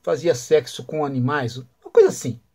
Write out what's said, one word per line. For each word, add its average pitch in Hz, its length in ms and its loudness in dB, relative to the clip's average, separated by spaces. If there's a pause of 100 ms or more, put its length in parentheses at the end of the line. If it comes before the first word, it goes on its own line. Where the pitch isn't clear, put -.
fazia 165 320 0
sexo 139 500 0
com 156 200 -4
animais", 135 520 -2
uma - 360 -20
coisa 427 160 6
assim. - 320 -6 (140)